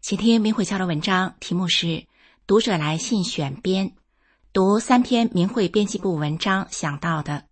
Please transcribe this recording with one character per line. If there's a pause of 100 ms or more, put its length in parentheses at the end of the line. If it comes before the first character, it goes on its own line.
(140)
今
天
明
慧
交
流
文
章
题
目
是 (400)
读
者
来
信
选
编， (560)
读
三
篇
明
慧
编
辑
部
文
章
想
到
的。